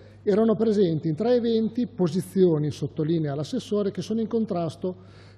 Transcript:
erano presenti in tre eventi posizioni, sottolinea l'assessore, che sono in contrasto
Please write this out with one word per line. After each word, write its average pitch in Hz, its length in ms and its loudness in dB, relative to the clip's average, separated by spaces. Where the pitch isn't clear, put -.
erano 220 320 4
presenti 202 540 2
in 156 80 0
tre 233 180 0
eventi 226 540 0
posizioni, 175 840 2
sottolinea 151 640 -2
l'assessore, 202 560 -4
che 185 140 -6
sono 226 180 -4
in 220 60 -2
contrasto 185 960 -4